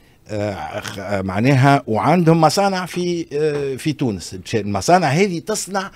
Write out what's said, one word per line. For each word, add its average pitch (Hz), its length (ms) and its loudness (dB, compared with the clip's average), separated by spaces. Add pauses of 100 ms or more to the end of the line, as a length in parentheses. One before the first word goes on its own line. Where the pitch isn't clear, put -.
(280)
آه، 104 520 -6
خ-، 101 180 -10
آه، 98 240 -4
معناها 131 640 4
وعندهم 160 540 4
مصانع 185 460 2
في، 175 460 -4
آه، 143 440 -2
في 151 160 -2
تونس. 104 420 -4
الش-، 92 200 -10
المصانع 104 520 2
هذه 170 320 0
تصنع 196 580 -6